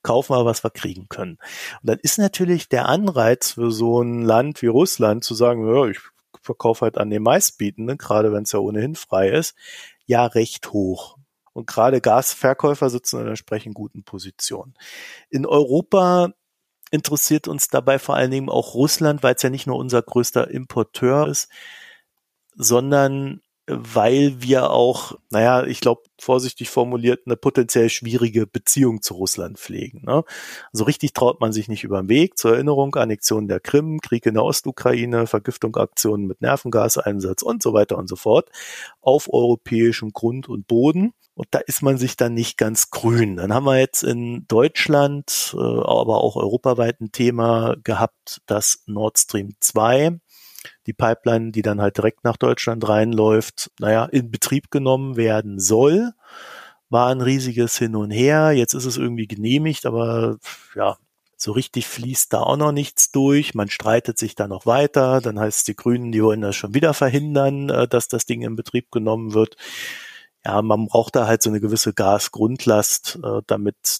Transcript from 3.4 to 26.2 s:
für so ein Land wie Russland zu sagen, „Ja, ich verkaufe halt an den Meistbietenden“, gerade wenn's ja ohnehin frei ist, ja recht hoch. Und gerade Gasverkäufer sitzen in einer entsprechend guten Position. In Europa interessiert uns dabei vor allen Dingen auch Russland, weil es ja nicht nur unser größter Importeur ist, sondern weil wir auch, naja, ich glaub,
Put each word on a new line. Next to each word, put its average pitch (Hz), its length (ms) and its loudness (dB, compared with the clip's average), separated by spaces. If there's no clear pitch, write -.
für 117 200 -2
so 117 280 2
ein 120 220 -2
Land 117 400 2
wie 120 60 2
Russland 117 560 2
zu - 100 -6
sagen, 117 320 2
„Ja, 127 200 4
ich 101 120 -6
verkaufe - 420 -2
halt 113 140 0
an 104 140 -2
den 107 140 -2
Meistbietenden“, 117 760 0
gerade 107 340 2
wenn's 104 200 -4
ja 104 80 0
ohnehin 107 340 -4
frei 95 360 0
ist, 156 260 -2
ja 120 180 2
recht - 480 -4
hoch. 92 460 -4
Und 117 140 -14
gerade 123 340 2
Gasverkäufer 135 920 0
sitzen 123 260 -6
in 120 60 -8
einer 113 80 -8
entsprechend 110 440 -10
guten 104 300 -14
Position. 95 720 -12
In 135 160 -2
Europa 175 840 2
interessiert 151 580 0
uns 147 200 -2
dabei 135 300 2
vor - 160 -2
allen 131 160 2
Dingen 135 180 -4
auch 127 260 -2
Russland, 147 480 2
weil 131 120 4
es - 80 -2
ja 131 80 0
nicht 135 160 -8
nur 131 100 -2
unser 127 260 0
größter - 480 0
Importeur 131 760 -2
ist, 147 220 -6
sondern 135 880 0
weil 120 720 2
wir 127 300 2
auch, 123 440 2
naja, 120 360 2
ich 131 160 -6
glaub, 117 240 0